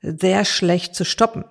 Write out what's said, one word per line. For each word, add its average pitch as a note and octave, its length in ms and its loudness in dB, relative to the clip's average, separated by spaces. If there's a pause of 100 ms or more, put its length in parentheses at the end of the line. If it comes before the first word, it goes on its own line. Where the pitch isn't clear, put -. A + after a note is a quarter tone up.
sehr F#3 400 2
schlecht F3 500 0
zu F3+ 100 -4
stoppen. - 460 -2